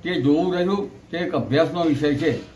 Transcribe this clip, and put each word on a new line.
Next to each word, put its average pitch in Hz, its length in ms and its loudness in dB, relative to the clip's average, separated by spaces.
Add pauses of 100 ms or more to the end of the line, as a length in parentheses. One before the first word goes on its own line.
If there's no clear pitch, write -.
તે 170 180 -2
જોવું 165 340 2
રહ્યું, 190 540 -2
તે 170 80 -6
એક 175 160 -4
અભ્યાસનો 143 500 0
વિષય 147 320 0
છે 139 220 0 (180)